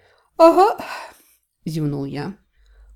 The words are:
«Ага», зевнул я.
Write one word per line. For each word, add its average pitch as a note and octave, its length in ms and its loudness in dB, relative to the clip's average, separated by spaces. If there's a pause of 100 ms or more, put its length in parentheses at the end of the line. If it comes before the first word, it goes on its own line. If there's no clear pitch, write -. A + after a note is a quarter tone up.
(380)
«Ага», E4+ 400 4 (880)
зевнул D3 400 -6
я. C#3 300 -10 (600)